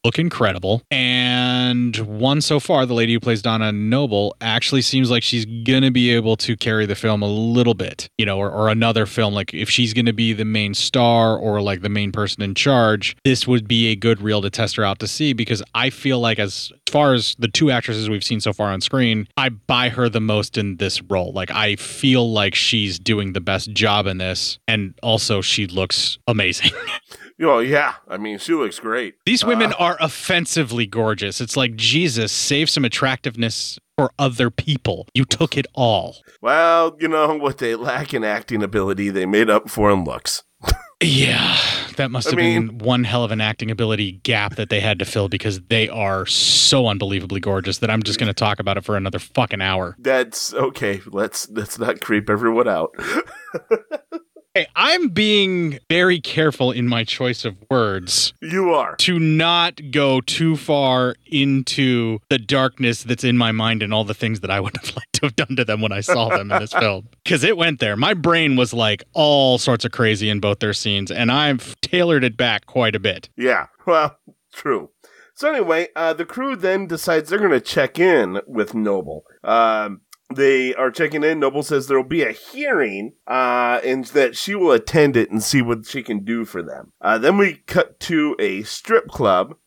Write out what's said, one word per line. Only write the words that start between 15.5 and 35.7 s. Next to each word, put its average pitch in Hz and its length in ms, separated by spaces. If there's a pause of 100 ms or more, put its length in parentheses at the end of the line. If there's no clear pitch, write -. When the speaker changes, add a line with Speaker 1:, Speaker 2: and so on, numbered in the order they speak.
Speaker 1:
I 123 160
feel 131 300
like 113 180
as, 101 340 (140)
as - 60
far 147 220
as 117 240
the 117 100
two 147 220
actresses 113 380
we've 104 160
seen 110 160
so 107 120
far 104 180
on 95 100
screen, 113 560
I 135 140
buy 123 400
her 120 180
the 110 120
most 107 380
in 101 180
this 92 260
role. 92 300
Like, 92 180
I 104 260
feel 127 560
like 101 220
she's 101 440
doing 101 340
the 92 80
best 95 320
job 101 340
in 95 120
this, 92 480
and 104 360
also 110 400
she 101 240
looks 90 600
amazing. 101 500
<laughs> - 40 (600)
Speaker 2:
Oh, 143 200
yeah. 143 340 (140)
I - 80
mean, 104 220
she - 140
looks 131 280
great. 113 340 (100)
Speaker 1:
These 233 200
women 226 280
Speaker 2:
Uh, - 60
Speaker 1:
are 180 220
offensively 156 840
gorgeous. 104 540
It's 117 160
like, 123 200
Jesus, 113 560
save 147 360
some 147 160
attractiveness 117 920 (180)
for 135 220
other 127 320
people. - 640
You 127 100
took - 320
it 139 160